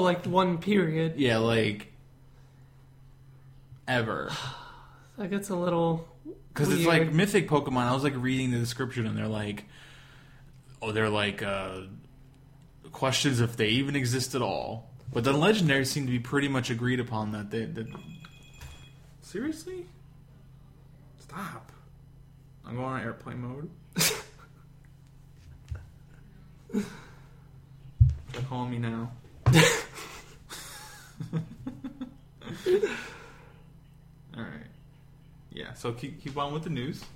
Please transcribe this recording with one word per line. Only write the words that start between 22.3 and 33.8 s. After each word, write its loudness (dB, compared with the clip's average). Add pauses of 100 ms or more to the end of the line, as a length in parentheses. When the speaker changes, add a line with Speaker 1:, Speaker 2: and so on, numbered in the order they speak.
Speaker 2:
I'm -10
going -4
on -4
airplane -8
mode. -8 (3000)
Speaker 1:
<laughs> 2 (1500)
Speaker 2:
They're -6
calling -4
me -2
now. -4 (340)
Speaker 1:
<laughs> 8 (4000)